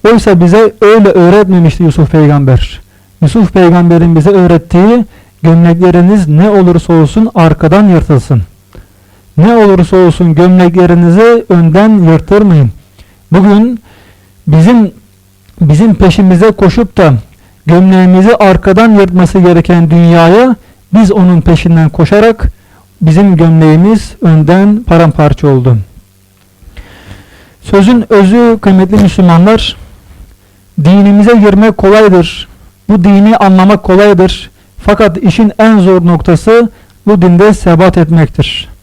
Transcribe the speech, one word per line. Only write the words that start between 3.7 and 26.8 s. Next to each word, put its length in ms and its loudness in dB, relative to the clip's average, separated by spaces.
bize 140 0
öğrettiği, 760 0
"Gömlekleriniz 840 0
ne 220 0
olursa 440 0
olsun 420 0
arkadan 520 0
yırtılsın. 540 -2
Ne 180 2
olursa 420 0
olsun 380 0
gömleklerinizi 1120 0
önden 540 0
yırtırmayın." 680 0
Bugün 480 0
bizim, 440 0
bizim 340 0
peşimize 560 0
koşup 460 -4
da 160 0
gömleğimizi 680 2
arkadan 560 0
yırtması 480 0
gereken 500 0
dünyaya 680 2
biz 180 2
onun 300 0
peşinden 480 0
koşarak 640 -2
bizim 360 0
gömleğimiz 760 0
önden 680 0
paramparça 600 -2
oldu. 300 0